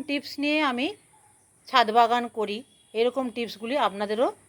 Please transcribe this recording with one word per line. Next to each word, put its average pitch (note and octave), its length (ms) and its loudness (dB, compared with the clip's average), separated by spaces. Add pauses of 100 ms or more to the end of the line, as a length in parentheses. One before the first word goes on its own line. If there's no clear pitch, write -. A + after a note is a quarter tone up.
টিপস - 320 -6
নিয়ে D4 200 0 (120)
আমি B3 160 -2 (840)
ছাদ A#3 220 6
বাগান A#3 320 4 (140)
করি, G#3 200 -4 (360)
এরকম B3 360 0
টিপসগুলি A3+ 460 -6 (120)
আপনাদেরও G#3 400 -2 (220)